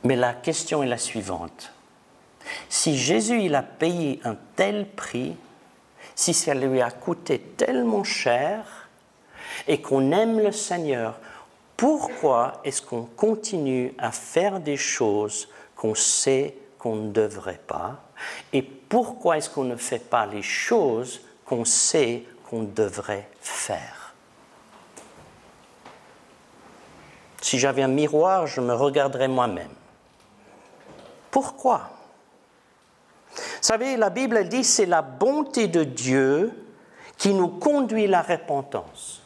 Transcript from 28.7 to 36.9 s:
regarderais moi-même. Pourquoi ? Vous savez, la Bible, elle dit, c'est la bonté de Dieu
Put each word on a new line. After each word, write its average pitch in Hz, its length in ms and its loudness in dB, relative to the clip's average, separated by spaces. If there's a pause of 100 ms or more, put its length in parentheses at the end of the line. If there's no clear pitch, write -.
regarderais 139 540 2
moi-même. 113 460 0 (1600)
Pourquoi ? - 580 0 (1500)
Vous - 60 -12 (200)
savez, 240 360 2
la 214 120 4
Bible, 233 280 2
elle 185 100 2
dit, 240 160 0
c'est - 220 4
la 175 160 4
bonté 233 640 2
de 165 160 4
Dieu 135 840 2 (520)